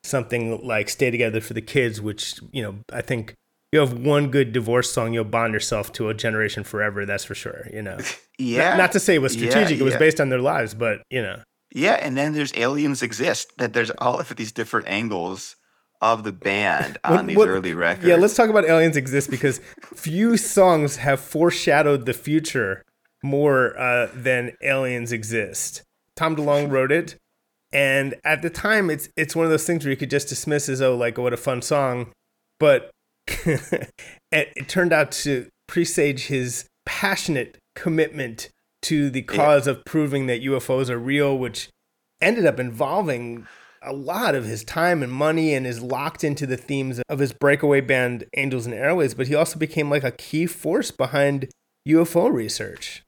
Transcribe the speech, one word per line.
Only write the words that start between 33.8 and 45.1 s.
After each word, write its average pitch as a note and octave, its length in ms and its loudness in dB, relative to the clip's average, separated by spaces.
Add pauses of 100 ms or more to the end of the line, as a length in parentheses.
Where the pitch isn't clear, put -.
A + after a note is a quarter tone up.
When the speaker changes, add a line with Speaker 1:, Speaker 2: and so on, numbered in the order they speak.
Speaker 1:
it - 380 -2
turned F3 240 2
out D3+ 180 2
to C3 380 -4 (180)
presage D3 600 0
his B2+ 380 -4 (200)
passionate F3 720 -2 (180)
commitment D3+ 760 -2 (320)
to D3 280 0
the B2+ 200 -4
Speaker 2:
Yeah. - 80 -2
Speaker 1:
cause D3 300 6
of C3 180 -4
proving C#3 420 -2
that A#2+ 140 -2
U C3+ 160 0
F A#2+ 120 -6
Os C3 200 0
are A#2+ 80 -2
real, C#3 400 2
which A#2+ 320 -6 (500)
ended G3 260 2
up B2 140 4
involving B2 840 -2 (360)
a C3 120 -12
lot D#3+ 420 -2
of B2+ 80 -2
his A2 220 -8
time E3+ 360 2
and B2 100 -4